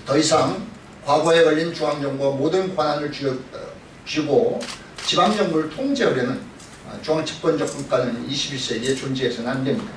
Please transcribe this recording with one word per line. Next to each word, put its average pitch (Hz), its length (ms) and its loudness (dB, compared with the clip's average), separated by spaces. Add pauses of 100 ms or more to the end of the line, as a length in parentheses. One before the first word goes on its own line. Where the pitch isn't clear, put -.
더 - 140 2
이상 147 480 2 (380)
과거에 160 400 6
걸린 156 280 2
중앙정부가 139 640 0
모든 180 380 0
권한을 147 380 0
쥐어, 139 180 -2
어, - 420 -10 (320)
쥐고 - 560 2 (460)
지방정부를 180 640 2
통제하려는, 170 720 0 (460)
어, 107 140 -14
중앙집권적 156 760 0
국가는 123 520 -2
이십일 135 300 -4
세기에 123 360 -2
존재해서는 127 560 -2
안 135 140 -2
됩니다. 123 320 -2